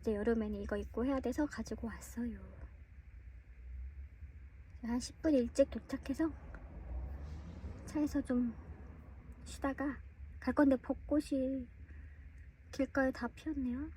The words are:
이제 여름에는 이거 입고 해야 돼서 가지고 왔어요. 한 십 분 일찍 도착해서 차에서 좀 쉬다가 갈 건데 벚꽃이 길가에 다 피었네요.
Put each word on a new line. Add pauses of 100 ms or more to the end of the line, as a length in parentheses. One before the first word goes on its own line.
이제
여름에는
이거
입고
해야
돼서
가지고
왔어요. (2500)
한
십
분
일찍
도착해서 (1600)
차에서
좀 (920)
쉬다가 (440)
갈
건데
벚꽃이 (1080)
길가에
다
피었네요.